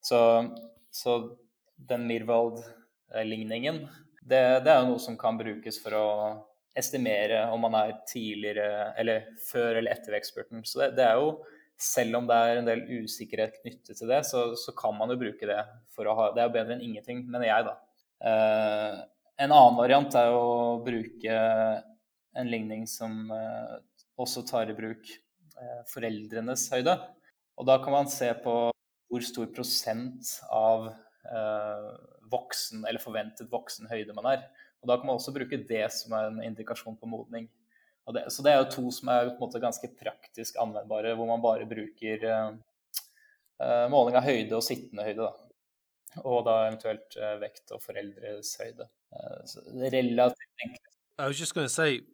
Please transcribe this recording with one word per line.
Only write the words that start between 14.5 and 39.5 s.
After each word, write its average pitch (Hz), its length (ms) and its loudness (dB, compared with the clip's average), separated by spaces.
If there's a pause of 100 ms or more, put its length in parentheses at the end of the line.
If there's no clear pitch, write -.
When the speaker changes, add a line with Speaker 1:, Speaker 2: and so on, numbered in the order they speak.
Speaker 1:
så - 220 -8
kan 107 200 -2
man 110 140 -2
jo 127 80 -2
bruke 107 300 -6
det 104 120 0 (300)
for 107 160 -4
å 107 100 2
ha, 110 140 4
det 117 120 2
er 120 60 4
jo 120 60 -4
bedre 110 220 -2
enn 120 80 -10
ingenting, 120 420 -10
mener 123 220 -2
jeg 110 180 4
da. 107 80 -6 (560)
Eh, 107 680 2 (420)
en 143 160 6
annen 120 220 12
variant 139 360 6
er 120 220 8
å 120 480 2
bruke 113 520 -4 (1000)
en 123 140 -4
ligning 110 340 -6
som, 110 380 -8 (100)
eh, 113 420 -8 (440)
også 123 260 -6
tar 113 220 0
i 107 80 -8
bruk, 110 320 -10 (480)
eh, 123 320 -12
foreldrenes 113 840 -6
høyde. 170 220 2 (640)
Og 131 100 -4
da 131 160 8
kan 139 140 2
man 143 100 2
se 127 220 -2 (140)
på 120 120 0 (560)
hvor 120 140 -6
stor 117 260 -8
prosent 123 840 -6 (100)
av, 110 400 2 (400)
eh, 107 600 -6 (440)
voksen - 560 -6
eller 113 160 -6
forventet 110 480 -10
voksen 110 400 -10
høyde 107 240 -8
man 107 220 -4
er. - 80 -10 (360)
Og 117 60 -10
da 123 100 2
kan 135 120 -6
man 127 80 0
også 147 180 -8
bruke 127 320 -6
det 110 160 -2 (100)
som 113 240 -8
en 110 240 -4
indikasjon 113 560 -12
på 117 120 -14
modning. 117 400 -12 (580)
Og 113 80 -10
det, - 80 -4 (100)
så - 80 -10
det 147 120 6
er 135 100 6
jo 131 80 -2
to 123 240 -6
som 127 180 -4
er 123 160 4
på 123 60 -10
en - 80 -8
måte 120 180 -6